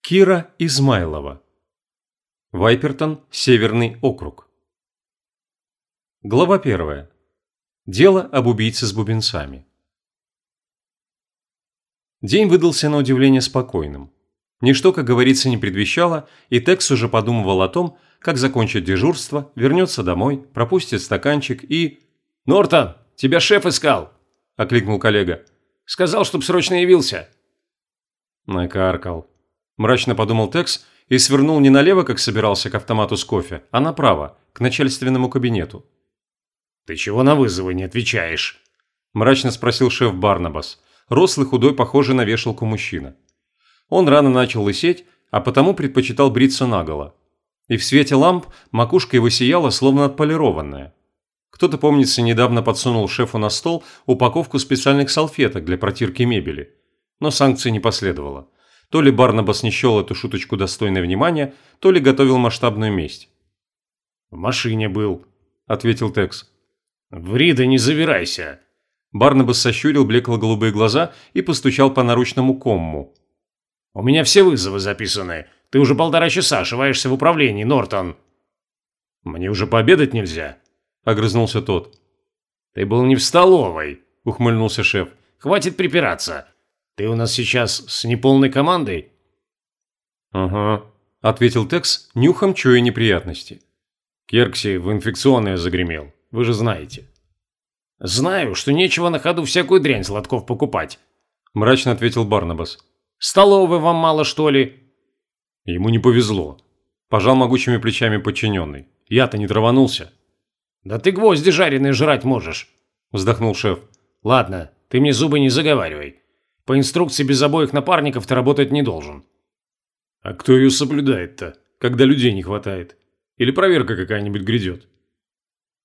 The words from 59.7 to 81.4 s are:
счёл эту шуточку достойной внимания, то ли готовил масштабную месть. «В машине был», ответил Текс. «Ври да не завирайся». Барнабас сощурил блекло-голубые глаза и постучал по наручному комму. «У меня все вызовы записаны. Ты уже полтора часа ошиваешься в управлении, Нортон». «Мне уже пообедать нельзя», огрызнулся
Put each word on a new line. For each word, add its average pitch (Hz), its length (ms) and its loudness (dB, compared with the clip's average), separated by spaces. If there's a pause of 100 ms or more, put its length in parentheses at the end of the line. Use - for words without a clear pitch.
счёл 113 300 0
эту 101 140 -8
шуточку - 420 -8
достойной 95 440 -2
внимания, 135 520 -2 (260)
то 190 120 4
ли 175 100 2
готовил 135 360 4
масштабную 113 540 -2
месть. 82 380 -6 (1040)
«В - 40 -20
машине 110 540 -4
был», 98 360 -4 (400)
ответил 110 460 -2
Текс. - 400 -6 (580)
«Ври 120 440 0
да 127 120 2
не 131 120 4
завирайся». 113 800 -2 (540)
Барнабас 123 480 4
сощурил 139 440 2
блекло-голубые 110 680 0
глаза 113 400 0 (200)
и - 80 -2
постучал 135 520 0
по 127 100 0
наручному 123 560 0
комму. 80 540 -4 (800)
«У 98 100 -8
меня 143 220 4
все 196 180 6
вызовы 98 360 2
записаны. 95 680 -8 (220)
Ты 135 100 2
уже 139 160 4
полтора 147 340 2
часа 147 300 0
ошиваешься 127 500 -2
в 131 40 0
управлении, 135 500 0
Нортон». 104 540 -2 (1040)
«Мне 87 260 -8
уже 104 180 -4
пообедать 131 460 2
нельзя», 80 440 -6 (480)
огрызнулся 110 560 0